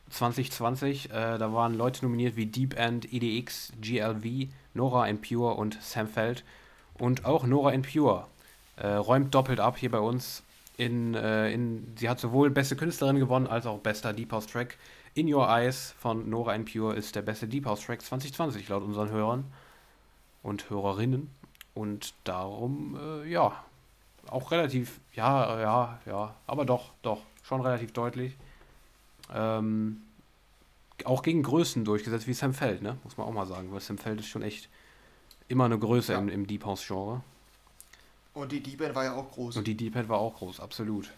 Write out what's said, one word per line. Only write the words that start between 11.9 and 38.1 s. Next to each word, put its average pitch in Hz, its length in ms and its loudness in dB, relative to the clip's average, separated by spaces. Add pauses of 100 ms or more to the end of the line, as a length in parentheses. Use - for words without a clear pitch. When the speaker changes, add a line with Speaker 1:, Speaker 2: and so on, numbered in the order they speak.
Speaker 1:
sie 117 120 0
hat 123 100 0
sowohl 131 300 6
beste 139 260 2
Künstlerin 143 420 2
gewonnen, 131 300 4
als 117 180 -2
auch 107 140 -4
bester 107 320 -2
Deep 113 220 -6
House 107 140 -4
Track. 123 280 -6 (380)
In 156 200 2
Your 135 160 6
Eyes 120 480 2
von 113 320 -2
Nora 113 240 0
En 110 120 -2
Pure 110 300 -2
ist 104 200 -6
der 104 60 -2
beste 107 260 -4
Deep 139 180 -4
House 107 200 -2
Track 120 160 -6
zwanzig 135 320 -6
zwanzig 120 340 -4
laut 98 160 -2
unseren 104 260 -2
Hörern 110 360 0 (1000)
und 104 260 -6
Hörerinnen. 107 600 0 (460)
Und 104 380 -6 (120)
darum, 113 720 -6 (260)
äh, 156 60 -10
ja, 160 340 2 (640)
auch 131 240 -4
relativ, 131 480 0 (140)
ja, 113 460 2
ja, 120 460 2
ja, 107 300 -6 (100)
aber 143 200 -2
doch, 123 260 0 (100)
doch, 107 200 -2 (200)
schon 131 200 -2
relativ 123 320 -2
deutlich. 123 440 -4 (960)
Ähm, 110 680 0 (1040)
auch 131 180 0
gegen 165 180 4
Größen 131 440 2
durchgesetzt 110 420 0
wie 127 60 -2
Sam 131 200 0
Feld, 113 280 0
ne? 113 220 -6
Muss - 140 -14
man 107 100 -4
auch 113 40 -4
mal 101 160 -4
sagen, 92 240 -8
weil 98 80 -6
Sam 101 180 -8
Feld 107 220 -4
ist 104 80 -10
schon 110 160 -8
echt - 260 -8 (800)
immer 127 180 4
eine 117 140 2
Größe 113 340 2
Speaker 2:
Ja. 92 60 2
Speaker 1:
im, 101 100 0
im 98 160 -2
Deep 104 200 -6
House 98 200 -4
Genre. 101 360 -4 (1120)